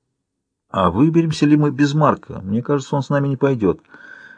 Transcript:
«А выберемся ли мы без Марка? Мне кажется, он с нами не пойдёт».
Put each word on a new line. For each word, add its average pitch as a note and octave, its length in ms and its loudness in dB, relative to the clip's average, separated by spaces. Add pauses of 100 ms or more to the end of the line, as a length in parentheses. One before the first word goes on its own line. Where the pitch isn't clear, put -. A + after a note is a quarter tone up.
(680)
«А F#2 220 0
выберемся D#3 560 2
ли D3+ 100 4
мы D3 140 2
без C#3 240 0
Марка? - 460 -2
Мне G2+ 220 -4
кажется, C#3+ 340 -4
он C#3+ 60 -2
с - 60 -10
нами C#3+ 200 0
не C3+ 80 -4
пойдёт». A2+ 440 0 (580)